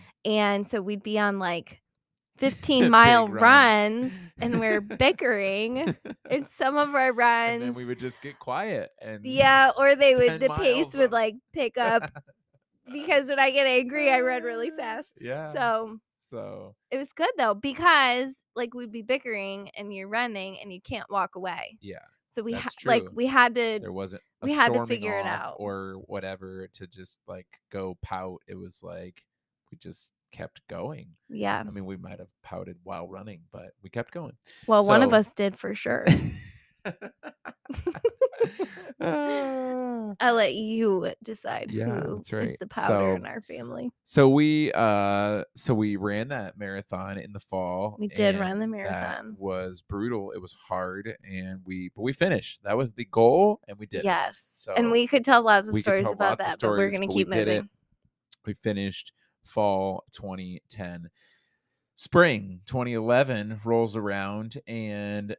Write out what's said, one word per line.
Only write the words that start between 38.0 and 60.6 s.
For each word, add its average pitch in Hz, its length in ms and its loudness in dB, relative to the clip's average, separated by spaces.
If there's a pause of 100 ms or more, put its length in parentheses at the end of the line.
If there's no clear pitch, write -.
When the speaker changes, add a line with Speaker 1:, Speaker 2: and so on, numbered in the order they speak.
Speaker 2:
Ah. 254 1200 -2
Speaker 1:
I'll 240 160 4
let 202 200 4
you 214 560 0 (120)
decide - 480 -10
Speaker 2:
Yeah, 110 300 -4
Speaker 1:
who - 160 -6
Speaker 2:
that's - 100 -14
Speaker 1:
is - 60 -8
Speaker 2:
right. 113 260 -4
Speaker 1:
the - 80 -12
pouter 107 480 0
in 185 80 -6
Speaker 2:
So - 60 -12
Speaker 1:
our 233 120 -12
family. - 500 -12 (120)
Speaker 2:
so 139 260 6
we, 151 440 4
uh, 101 720 2 (120)
so - 180 -2
we 107 220 2
ran 104 340 -4
that 110 280 -8
marathon 98 600 -8
in 104 160 -14
the 98 60 -12
fall, 95 600 -6
Speaker 1:
We 208 80 -6
did 196 320 0
run 190 200 -4
the 220 60 -2
Speaker 2:
and 226 80 -6
that 214 40 -8
Speaker 1:
marathon. 135 640 -8
Speaker 2:
was 92 420 -8
brutal. 104 500 -6
It 87 100 -12
was 90 120 -16
hard, 95 680 -8
and 95 420 -12
we, 92 300 -10
but 101 60 -12
we 127 120 -2
finished. 165 500 -2
That 101 140 -2
was 123 160 -4
the 120 120 -12
goal, 156 640 4
and 101 120 -16
we 107 80 -14
did 185 120 -6
it. 185 60 -4
Speaker 1:
Yes. - 500 -2
Speaker 2:
So - 180 -10
Speaker 1:
And 233 180 2
we 240 160 4
could 247 180 2
tell 247 160 6
lots 214 260 4
of 214 60 -6
Speaker 2:
we 208 60 0
could 202 60 -6
Speaker 1:
stories 196 180 2
Speaker 2:
tell 208 100 -2
Speaker 1:
about 202 260 0
Speaker 2:
lots 190 140 -4
of - 60 -8
Speaker 1:
that, - 60 -4
but 214 60 4
we're 202 60 0 (120)
Speaker 2:
stories, 202 40 -8
Speaker 1:
gonna 196 140 -4
Speaker 2:
but 190 80 -4
we 196 80 2
Speaker 1:
keep 180 80 -4
Speaker 2:
did 107 160 0
it. - 80 2
Speaker 1:
moving. 202 140 -4 (760)
Speaker 2:
We 104 80 -8
finished 98 600 -6 (300)
fall 95 680 -2
twenty 92 580 -12